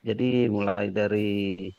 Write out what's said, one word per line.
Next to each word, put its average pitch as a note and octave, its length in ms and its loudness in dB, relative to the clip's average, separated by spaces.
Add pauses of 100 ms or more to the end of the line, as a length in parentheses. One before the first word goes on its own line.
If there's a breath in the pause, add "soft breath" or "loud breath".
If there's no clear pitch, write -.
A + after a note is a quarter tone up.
Jadi A#2+ 480 2
mulai G2+ 400 0
dari G2+ 720 0 (180)